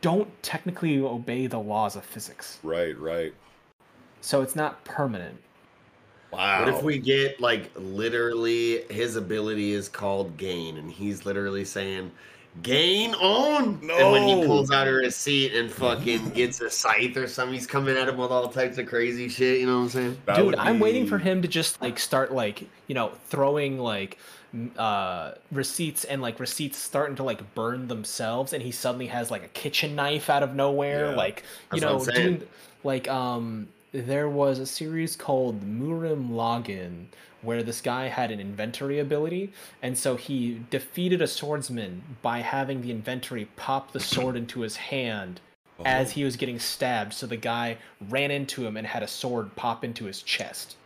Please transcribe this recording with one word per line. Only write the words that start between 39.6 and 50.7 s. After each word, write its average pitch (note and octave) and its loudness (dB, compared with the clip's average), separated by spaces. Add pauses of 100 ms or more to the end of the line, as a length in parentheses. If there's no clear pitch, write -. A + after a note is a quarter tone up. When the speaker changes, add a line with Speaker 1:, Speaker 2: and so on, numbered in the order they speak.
Speaker 1:
and B2+ -2
so C3 0
he A#2+ -2
defeated F3 0
a - 0
swordsman B2 -6 (180)
by A#2+ 0
having C3 -2
the A#2+ -6
inventory A#2+ -6 (100)
pop C3+ -4
the C3 -6
sword B2+ 0
into A#2 -6
his A2 -4
hand G#2+ -6 (380)
Speaker 2:
Oh. F2 -10
Speaker 1:
as C3 4
he C#3+ -2
was C3 0
getting B2 -4
stabbed, A2+ -2
so - -10
the A#2 -6
guy A#2 -2 (320)
ran C#3 0
into C#3 -4
him G#2+ -4
and A2 -8
had A2+ -4
a G#2+ -4
sword A#2 -4
pop A#2 -2
into A2+ -6
his F#2+ -10
chest. - -6 (100)